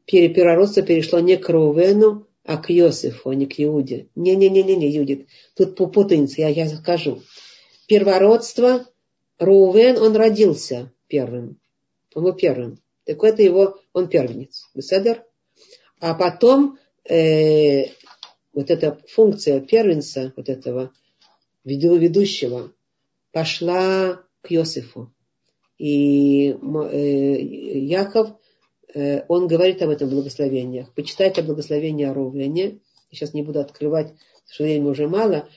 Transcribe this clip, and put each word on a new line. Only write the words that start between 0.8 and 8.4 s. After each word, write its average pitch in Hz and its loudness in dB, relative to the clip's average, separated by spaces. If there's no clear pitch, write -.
перешло 165 0
не 180 4
к 180 -6
Рувену, 185 2
а 160 -6
к 160 -8
Йосифу, 165 0
а 135 -4
не 139 -2
к 139 -8
Иуде. 147 -4
Не-не-не-не-не, 190 2
Юдит. 139 -4
Тут - -2
пу-, 175 0
путаница, 160 0
я, 156 0
я 156 -2
скажу. 156 -6
Первородство, 220 2